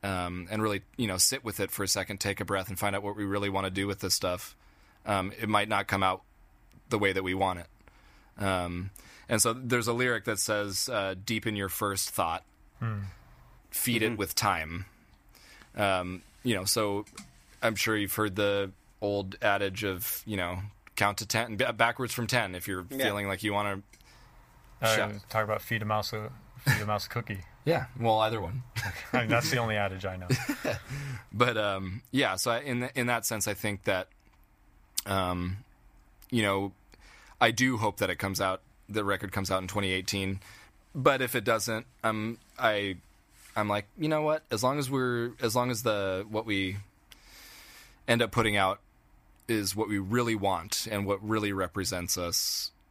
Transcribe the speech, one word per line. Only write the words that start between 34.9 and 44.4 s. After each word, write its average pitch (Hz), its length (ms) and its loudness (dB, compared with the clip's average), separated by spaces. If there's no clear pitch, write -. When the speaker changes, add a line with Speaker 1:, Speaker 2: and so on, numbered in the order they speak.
Speaker 1:
um, 90 520 0
you 117 120 2
know, 98 300 2
I 117 100 8
do 123 260 2
hope 107 220 0
that 95 120 2
it 90 60 -2
comes 98 240 -2
out, 95 220 0
the 104 160 -2
record 98 260 0
comes 98 200 -2
out 95 120 2
in 92 60 -8
twenty 98 240 0
eighteen. 95 480 -2
But 135 280 4
if 120 120 -2
it 117 100 0
doesn't, 113 420 0
I'm, 110 360 -2
I, 101 380 2
I'm 104 140 0
like, 104 180 0
"You 151 100 0
know 151 140 2
what? 156 280 2